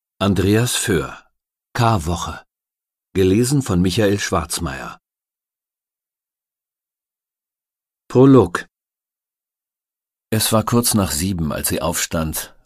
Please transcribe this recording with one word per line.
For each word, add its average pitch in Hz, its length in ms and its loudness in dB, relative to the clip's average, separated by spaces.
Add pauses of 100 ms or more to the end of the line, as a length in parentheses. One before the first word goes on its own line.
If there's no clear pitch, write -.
(200)
Andreas 101 560 0
Föhr, 78 480 -4 (500)
K-Woche. 87 720 -2 (680)
Gelesen 113 480 2
von 90 200 0
Michael 98 380 0
Schwarzmeier. - 800 -6 (3000)
Prolog. 127 600 6 (1600)
Es 110 220 -2
war 110 120 2
kurz 120 300 0
nach 98 180 0
sieben, 82 400 -2
als - 160 -6
sie - 140 -4
aufstand 80 760 -4 (100)